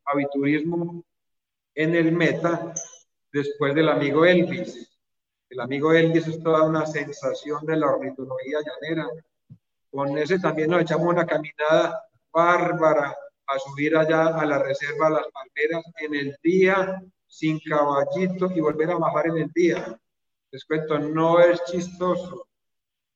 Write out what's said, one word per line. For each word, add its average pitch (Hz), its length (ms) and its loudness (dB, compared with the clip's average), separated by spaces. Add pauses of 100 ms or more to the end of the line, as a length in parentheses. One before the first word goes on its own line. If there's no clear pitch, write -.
aviturismo 151 1000 -2 (680)
en 160 220 0
el 165 160 4
Meta, 170 600 0 (600)
después 143 420 -2
del 156 140 2
amigo 143 360 2
Elvis. - 640 0 (600)
El 123 120 -10
amigo 139 320 0
Elvis 165 360 4
es 160 140 -8
toda 160 200 4
una 156 240 2
sensación 147 800 -6
de 160 100 0
la 151 120 0
ornitología 131 720 -4
llanera. 151 480 -6 (840)
Con 139 260 -4
ese 151 220 0
también 156 320 -2
nos 175 120 2
echamos 165 260 0
una 170 180 2
caminada 151 840 0 (240)
bárbara 160 840 2 (300)
a 135 120 -2
subir 143 380 -2
allá 160 300 4 (120)
a 156 60 0
la 143 180 2
reserva 147 480 0
Las 147 220 0
Palmeras 156 520 -4 (160)
en 151 140 -4
el 139 280 -4
día, 185 600 2 (240)
sin 156 340 -4
caballito, 156 920 0
y 165 60 -2
volver 151 300 0
a 170 60 0
bajar 151 320 0
en 165 100 -2
el 147 140 -4
día. 165 460 0 (520)
Les 131 140 -18
cuento, 156 340 -2
no 160 420 2
es 175 240 6
chistoso. 180 840 -4 (680)